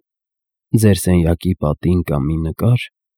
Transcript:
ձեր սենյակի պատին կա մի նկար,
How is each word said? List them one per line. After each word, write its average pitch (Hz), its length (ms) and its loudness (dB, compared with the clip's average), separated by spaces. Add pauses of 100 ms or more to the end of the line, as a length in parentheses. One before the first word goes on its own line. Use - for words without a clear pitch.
(760)
ձեր 107 260 4
սենյակի 87 560 0
պատին 82 480 -2
կա 73 160 -4
մի 76 200 -2
նկար, 85 420 -2 (360)